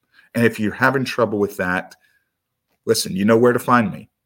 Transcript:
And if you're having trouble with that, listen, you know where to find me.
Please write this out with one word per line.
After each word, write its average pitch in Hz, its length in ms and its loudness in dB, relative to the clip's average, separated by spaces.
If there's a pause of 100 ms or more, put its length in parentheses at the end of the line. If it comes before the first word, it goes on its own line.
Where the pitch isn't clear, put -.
(340)
And 117 120 2
if 113 160 0
you're 101 120 -2
having 131 300 0
trouble 110 360 -2
with 101 180 -2
that, 92 380 -4 (880)
listen, 110 300 -2
you 98 100 0
know 113 120 6
where 120 140 4
to 120 80 0
find 120 320 0
me. - 180 -16 (160)